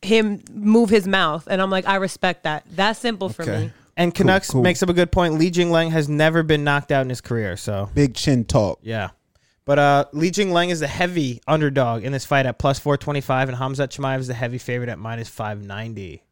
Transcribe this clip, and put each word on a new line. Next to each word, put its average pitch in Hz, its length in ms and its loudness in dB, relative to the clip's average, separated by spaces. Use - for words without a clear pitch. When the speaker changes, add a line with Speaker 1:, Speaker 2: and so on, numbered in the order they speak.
Speaker 1:
him 208 400 0
move 214 380 4
his 202 160 4
mouth, 170 440 0
and 190 120 0
I'm 190 80 0
like, 190 160 -2
"I 196 100 2
respect 185 480 -2
that." 151 200 -4
That's 202 260 0
simple 196 300 -4
for - 120 -10
Speaker 2:
Okay. 107 240 -4
Speaker 1:
me. 110 40 -10
Speaker 3:
And 170 180 2
Speaker 2:
Cool, - 100 -10
Speaker 3:
Canucks 190 260 2
Speaker 2:
cool. 127 120 2
Speaker 3:
makes 180 200 2
up 185 80 4
a 175 40 4
good 175 160 2
point. 175 240 2
Li 160 160 4
Jing 175 200 2
Lang 165 200 4
has 160 180 0
never 156 340 2
been 151 220 2
knocked 143 280 0
out 139 100 2
in 131 60 -4
his 127 140 -6
career, 107 340 -4
so 98 380 -6
Speaker 2:
Big 143 200 2
chin 127 300 0
talk. 104 380 0
Speaker 3:
yeah. 107 260 -6
But, 143 120 2
uh, 143 260 4
Li 160 160 0
Jing 190 220 0
Lang 175 180 2
is 170 100 -2
the 151 60 -4
heavy 151 600 -2
underdog 135 560 0
in 123 100 -4
this 135 120 -6
fight 135 220 0
at 120 120 -4
plus 139 200 0
four 143 180 0
twenty-five, 135 540 -2
and 123 80 -8
Hamzat 135 300 -4
Chimaev 135 320 -6
is 127 80 -8
the 127 40 -6
heavy 123 240 -6
favorite 123 320 -6
at 104 100 -10
minus 113 300 -10
five 107 340 -8
ninety. 101 680 -12